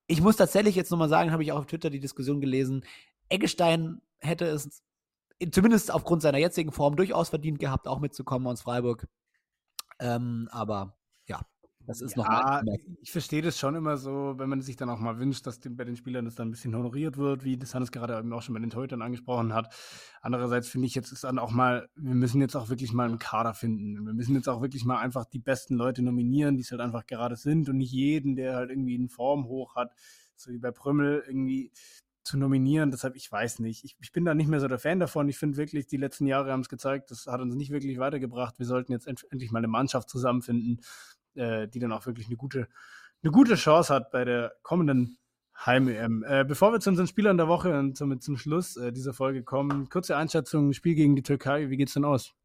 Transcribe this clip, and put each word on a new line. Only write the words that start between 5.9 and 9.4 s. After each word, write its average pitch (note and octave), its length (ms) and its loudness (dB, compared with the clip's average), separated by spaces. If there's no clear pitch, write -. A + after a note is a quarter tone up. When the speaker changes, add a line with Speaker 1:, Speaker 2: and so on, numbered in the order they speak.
Speaker 1:
aufgrund E3 300 2
seiner C#3+ 160 4
jetzigen D#3+ 340 0
Form D3 240 2
durchaus F#3 320 2
verdient D3+ 320 -4
gehabt, C3+ 260 -2
auch C3 140 -4
mitzukommen C3 480 -4
aus A#2+ 140 -6
Freiburg. A#2+ 440 -2